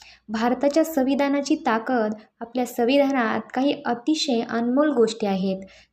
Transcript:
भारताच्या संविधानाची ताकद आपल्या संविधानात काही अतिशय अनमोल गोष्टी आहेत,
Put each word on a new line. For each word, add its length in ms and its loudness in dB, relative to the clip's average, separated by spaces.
भारताच्या 560 0
संविधानाची 680 0
ताकद 580 0
आपल्या 260 -4
संविधानात 760 2
काही 320 0
अतिशय 560 0
अनमोल 500 0
गोष्टी 360 2
आहेत, 340 -2